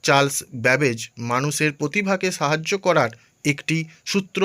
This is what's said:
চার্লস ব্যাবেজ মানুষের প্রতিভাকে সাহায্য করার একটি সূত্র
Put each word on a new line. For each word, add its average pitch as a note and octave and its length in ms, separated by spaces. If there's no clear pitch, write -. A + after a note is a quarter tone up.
চার্লস C#3 400
ব্যাবেজ B2+ 440
মানুষের C#3 560
প্রতিভাকে F#3+ 580
সাহায্য D#3 460
করার D#3 340
একটি D3 320
সূত্র G3 400